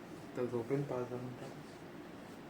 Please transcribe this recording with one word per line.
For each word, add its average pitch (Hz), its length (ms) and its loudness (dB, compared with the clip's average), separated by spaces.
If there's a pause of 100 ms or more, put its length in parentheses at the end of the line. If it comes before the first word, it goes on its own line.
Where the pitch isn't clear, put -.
(360)
तर 127 80 6
झोपेन 120 380 6
पाच 123 280 2
दहा 123 60 2
मिनिटं. 123 280 -2 (1040)